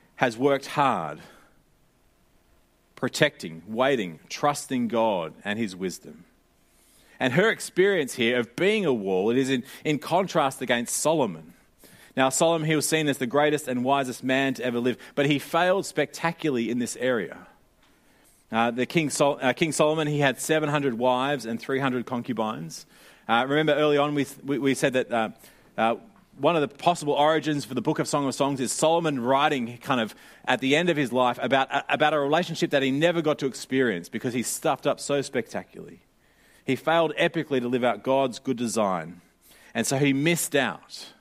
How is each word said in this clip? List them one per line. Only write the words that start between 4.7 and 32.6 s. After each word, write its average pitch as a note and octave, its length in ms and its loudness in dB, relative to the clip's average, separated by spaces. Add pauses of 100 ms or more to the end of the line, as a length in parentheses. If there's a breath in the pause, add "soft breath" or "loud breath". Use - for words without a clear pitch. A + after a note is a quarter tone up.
God G#2 440 0 (120)
and G#2 120 -4
his G2 200 -4
wisdom. E2 480 -10 (960 soft breath)
And C3 100 0
her F#3 180 4
experience F3+ 640 0
here B2 220 2
of A#2+ 200 -4
being G#3 260 2
a D3 100 2
wall, F#2+ 360 0
it A#2+ 80 2
is C3+ 120 2
in, C3 140 -2 (220 loud breath)
in D3+ 140 0
contrast E3 600 0
against A#2+ 360 -2
Solomon. B2 560 -2 (640 loud breath)
Now, C3 100 4
Solomon, E3 400 2
he D#3+ 80 2
was C#3+ 120 0
seen D#3 200 0
as C3+ 100 0
the C3 100 -4
greatest D3 420 2
and B2 160 -2
wisest C3 400 0
man C3 300 0
to A2+ 100 -6
ever A#2+ 160 -2
live, B2 160 0 (180 loud breath)
but C#3+ 100 2
he C#3+ 140 2
failed F3+ 460 0
spectacularly D3+ 840 -2
in B2 100 -2
this A#2+ 180 -4
area. A#2+ 500 -4 (1040 soft breath)
Uh, A#2 200 2
the A#2+ 140 -2
King D#3 240 0
Sol-, C#3+ 320 2
uh, B2+ 120 2
King D#3+ 180 -2
Solomon, D#3 360 2
he D3 120 -2
had C3+ 200 2
seven D#3 300 0
hundred C#3 280 0
wives B2+ 480 0
and A2+ 140 -6
three C3+ 200 -4
hundred B2+ 260 -2
concubines. A#2+ 800 -6 (420 loud breath)
Uh, A2+ 200 4
remember D3+ 260 2
early D3 240 4
on D3 160 2
we, C#3+ 120 0 (200)
we, C#3 140 -2
we C3+ 160 2
said C3+ 180 0
that, B2 180 0
uh, A2+ 180 0 (480 loud breath)
uh, A2+ 180 2 (420)
one D3+ 180 4
of D#3 60 2
the C3+ 60 0
possible E3+ 460 0
origins D3+ 520 2
for A2 80 -14
the A#2+ 80 -2
Book D3 160 0
of C#3 100 -2
Song C#3+ 200 0
of B2+ 80 -2
Songs C#3 240 0
is A#2+ 120 -2
Solomon D#3+ 480 2
writing C3 580 2
kind C3 220 0
of A2 140 -2 (320 loud breath)
at B2+ 140 2
the C3+ 160 2
end F3 140 2
of E3 60 4
his C3+ 160 -2
life B2 300 2
about, C3 320 0
uh, C3+ 160 0
about D3+ 240 2
a D3+ 60 2
relationship D#3 500 0